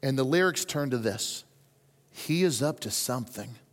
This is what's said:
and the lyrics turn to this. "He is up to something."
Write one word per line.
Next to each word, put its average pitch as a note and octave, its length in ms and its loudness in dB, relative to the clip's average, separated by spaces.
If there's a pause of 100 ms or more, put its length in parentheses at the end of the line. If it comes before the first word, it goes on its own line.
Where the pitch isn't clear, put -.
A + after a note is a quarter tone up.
and C3+ 160 0
the C3+ 60 4
lyrics F3 400 4
turn C#3+ 280 -2
to B2+ 60 2
this. A2 460 -2 (680)
"He E3 340 0
is C#3 200 2
up D3+ 180 0
to A2 80 -6
something." A#2 680 -4 (180)